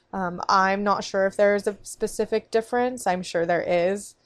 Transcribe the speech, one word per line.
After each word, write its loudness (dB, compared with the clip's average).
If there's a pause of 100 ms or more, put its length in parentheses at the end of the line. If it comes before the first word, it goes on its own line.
(120)
Um, -6
I'm 4
not 0
sure 0
if -2
there 4
is -2
a -4
specific -4
difference. 0
I'm 0
sure -2
there 0
is. 0 (120)